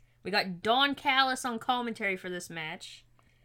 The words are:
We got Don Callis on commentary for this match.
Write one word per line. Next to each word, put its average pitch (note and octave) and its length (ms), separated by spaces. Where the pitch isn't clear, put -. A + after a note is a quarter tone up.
We F#3 80
got F#3 300
Don C4+ 320
Callis C4 520
on A#3+ 120
commentary A3+ 600
for F#3 120
this F3+ 200
match. E3 560